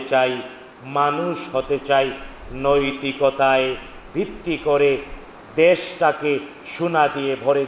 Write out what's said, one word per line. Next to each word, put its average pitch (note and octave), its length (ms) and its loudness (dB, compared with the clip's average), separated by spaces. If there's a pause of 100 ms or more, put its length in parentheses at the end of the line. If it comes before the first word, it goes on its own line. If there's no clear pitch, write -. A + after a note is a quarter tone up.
চাই, C3 240 4 (520)
মানুষ D3 520 0 (160)
হতে C3+ 260 0
চাই, C3+ 280 2 (460)
নৈতিকতায় C3+ 1160 2 (440)
ভিত্তি E3 460 -4
করে C#3+ 320 4 (640)
দেশটাকে D#3+ 760 2 (340)
সোনা E3 400 0
দিয়ে C#3 300 -2
ভরে C#3 320 2